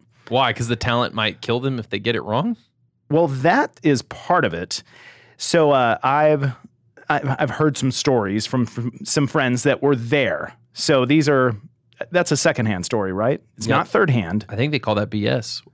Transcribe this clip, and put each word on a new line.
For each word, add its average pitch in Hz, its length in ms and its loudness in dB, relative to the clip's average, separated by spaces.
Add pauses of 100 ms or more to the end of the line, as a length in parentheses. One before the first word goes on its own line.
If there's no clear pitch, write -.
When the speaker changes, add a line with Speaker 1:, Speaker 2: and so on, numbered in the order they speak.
(280)
Speaker 1:
Why? 120 240 2
'Cause 117 140 -4
the 120 100 -2
talent 120 380 -2
might 107 260 -2
kill 123 200 -2
them 131 180 -4
if 107 120 -10
they 104 100 -4
get 113 160 -2
it 80 60 -4
wrong? 160 340 -2 (520)
Speaker 2:
Well, 160 200 2
that 160 560 0
is 143 180 4
part - 420 -2
of 90 80 -2
it. 85 300 -8 (540)
So, 156 340 2
uh, 123 320 4
I've, 139 540 2 (520)
I, 135 300 -2
I've 135 120 0
heard 151 280 0
some 131 140 0
stories 107 520 0
from, 123 220 -2
from - 380 -10
some 143 240 0
friends 123 340 0
that 143 200 2
were 139 140 2
there. 113 580 -2 (200)
So 135 300 2
these 143 240 4
are, 127 280 2 (560)
that's 175 180 0
a 147 60 2
secondhand 110 480 0
story, 98 280 -2
right? 113 300 -2 (140)
It's 107 100 -8
Speaker 1:
Yep. 120 100 2
Speaker 2:
not 170 120 0
thirdhand. 107 600 0
Speaker 1:
I 104 60 -10
think 131 160 -2
they 147 80 -2
call 107 160 -2
that 104 160 -2
B 107 160 -2
S. 123 360 -4 (120)